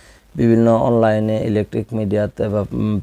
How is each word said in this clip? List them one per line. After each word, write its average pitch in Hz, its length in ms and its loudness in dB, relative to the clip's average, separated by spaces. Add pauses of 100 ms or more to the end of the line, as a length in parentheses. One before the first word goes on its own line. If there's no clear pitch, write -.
(360)
বিভিন্ন 117 380 4
অনলাইনে, 110 720 0
ইলেকট্রিক 107 480 -2
মিডিয়াতে 107 560 -2
বা, 101 240 -2
উম, 107 300 -2